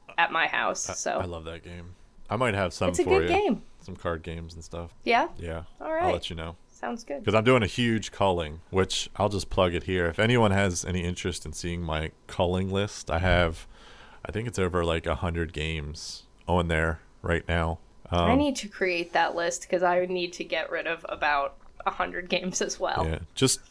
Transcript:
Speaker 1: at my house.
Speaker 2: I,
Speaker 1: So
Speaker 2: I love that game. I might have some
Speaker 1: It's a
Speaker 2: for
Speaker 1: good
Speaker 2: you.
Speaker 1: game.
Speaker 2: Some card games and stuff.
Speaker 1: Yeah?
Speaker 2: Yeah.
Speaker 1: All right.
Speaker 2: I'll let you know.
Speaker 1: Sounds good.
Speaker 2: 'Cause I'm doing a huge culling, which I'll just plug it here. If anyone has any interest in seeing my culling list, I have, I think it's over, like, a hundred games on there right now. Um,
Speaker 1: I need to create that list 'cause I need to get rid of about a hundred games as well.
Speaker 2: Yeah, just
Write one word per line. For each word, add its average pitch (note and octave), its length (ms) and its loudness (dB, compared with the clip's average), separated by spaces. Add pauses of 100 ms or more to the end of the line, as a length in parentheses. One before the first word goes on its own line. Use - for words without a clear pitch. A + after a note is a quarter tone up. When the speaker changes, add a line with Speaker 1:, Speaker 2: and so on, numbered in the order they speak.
(180)
Speaker 1:
at E3+ 120 4
my D#3+ 160 2
house. - 420 -2
Speaker 2:
I, G2 60 -4
Speaker 1:
So - 240 -2
Speaker 2:
I F#2 60 -2
love E2+ 200 -8
that E2 200 -12
game. F2 300 -14 (360)
I G#2 60 0
might A#2+ 180 2
have F#2+ 180 2
some F#2 180 0
Speaker 1:
It's - 100 0
a - 40 2
Speaker 2:
for - 160 4
Speaker 1:
good - 100 2
Speaker 2:
you. F#4 60 4
Speaker 1:
game. G4+ 260 2 (180)
Speaker 2:
Some F#2 160 -14
card E2+ 260 -4
games E2 320 -8
and E2 80 -14
stuff. E2+ 400 -10
Speaker 1:
Yeah? C4 260 2 (100)
Speaker 2:
Yeah. - 260 -8 (160)
Speaker 1:
All D#4 120 -8
right. E4 120 0
Speaker 2:
I'll F3+ 80 2
let - 180 -4
you E2 60 -8
know. A#2 200 -8 (140)
Speaker 1:
Sounds - 340 -10
good. - 200 -8
Speaker 2:
'Cause - 100 2
I'm G#2+ 100 4
doing B2 180 6
a G2+ 40 4
huge A#2 460 0
culling, E2+ 480 0 (100)
which - 460 0
I'll G2+ 120 2
just G2 220 -4
plug F2+ 240 4
it E2+ 100 -2
here. F#2 220 2
If E2 120 0
anyone A2 340 6
has G2 320 2
any F2+ 200 -2
interest F2 420 -4
in D#2 60 -8
seeing F2 300 -6
my D#2+ 280 -2 (160)
culling F#2 440 0
list, G2 400 -2
I E2 100 2
have, F2 460 4 (580)
I - 80 -8
think A2+ 160 -4
it's A2 100 -4
over, F2 260 2
like, E2 220 0
a D#2+ 100 2
hundred E2+ 360 -2
games D2+ 720 -6 (240)
on F2 200 2
there D#2+ 320 2 (220)
right E2+ 260 0
now. E2+ 300 0 (320)
Um, F2 200 4
Speaker 1:
I A#3+ 40 6
need C#4 220 2
to G#3 120 -8
create F3 440 -4
that E3 240 2
list E3+ 320 -4
'cause F3+ 140 0
I F3+ 240 4
need F3+ 280 -4
to E3+ 100 -8
get D#3+ 260 -4
rid D#3+ 160 -4
of D#3+ 220 -6
about D3 480 0 (300)
a F#3+ 40 2
hundred F3+ 380 -4
games F3+ 320 -2
as - 200 -2
well. - 280 0
Speaker 2:
Yeah, D#2+ 100 0 (160)
just - 260 4 (100)